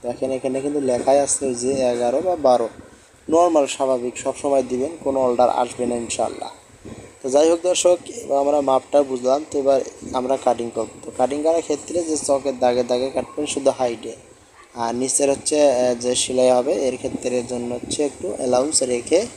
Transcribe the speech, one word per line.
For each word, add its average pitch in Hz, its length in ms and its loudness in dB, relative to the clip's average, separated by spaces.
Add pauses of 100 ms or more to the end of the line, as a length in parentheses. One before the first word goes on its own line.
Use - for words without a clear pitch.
দেখেন, 123 280 -4
এখানে 131 300 -4
কিন্তু 147 180 -2
লেখাই 131 400 2
আছে 139 260 -2
ওই 127 100 -2
যে 123 180 -2
এগারো 123 480 0
বা 180 140 -2
বারো। 123 340 2 (600)
নরমাল 160 380 4
স্বাভাবিক 127 500 -2
সবসময় 139 460 0
দিবেন, 127 280 -4 (120)
কোনো 135 160 -2
অল্টার 123 300 4
আসবে 123 360 -2
না 120 100 -2
ইনশাআল্লাহ। 117 560 -6 (720)
তো 135 80 -6
যাই 147 200 6
হোক 170 140 4
দর্শক, 180 340 4 (120)
এবার - 280 -4
আমরা 143 240 2
মাপটা 135 420 2
বুঝলাম। 131 480 0
তো 147 80 -2
এবার 135 200 4 (340)
আমরা 131 240 -2
কাটিং 117 380 0
করব। 113 140 -4 (160)
তো - 120 -10
কাটিং 139 260 0
করার 165 180 2
ক্ষেত্রে 156 420 -4
যে 156 140 -2
চকের 139 420 -2
দাগে 123 240 2
দাগে 123 260 -2
কাটবেন 135 360 -6
শুধু 135 320 0
হাইটে, 113 360 -4 (600)
আর 117 200 -4
নিচের 135 340 0
হচ্ছে, 139 280 0 (140)
আহ, 123 280 2
যে 123 160 -2
সেলাই 127 360 2
হবে, 127 220 2
এর 131 240 -2
ক্ষেত্রে 123 520 -4
জন্য 120 260 -6
হচ্ছে 131 300 -4
একটু 160 320 -6
অ্যালাউন্স 131 460 0
রেখে 127 420 0 (120)